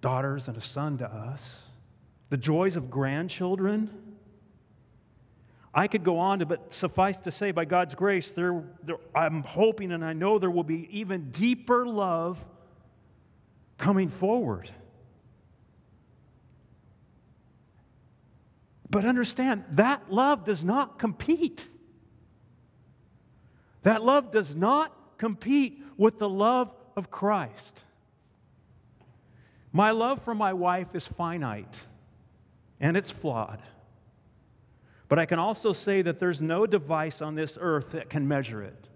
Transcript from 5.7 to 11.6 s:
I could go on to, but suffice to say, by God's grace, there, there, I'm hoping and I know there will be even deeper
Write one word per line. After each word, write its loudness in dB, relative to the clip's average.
I 4
could 0
go 2
on 2
to, 0
but -6
suffice 0
to -8
say, -4
by -2
God's 0
grace, 0
there, -2
there, -8
I'm 2
hoping 2
and -4
I -4
know 2
there 2
will 2
be -4
even -6
deeper 2